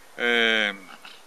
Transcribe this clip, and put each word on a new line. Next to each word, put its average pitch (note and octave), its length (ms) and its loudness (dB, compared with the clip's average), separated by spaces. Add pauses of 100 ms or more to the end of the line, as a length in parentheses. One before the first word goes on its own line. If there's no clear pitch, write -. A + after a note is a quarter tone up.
(160)
Eh, A2+ 600 2 (520)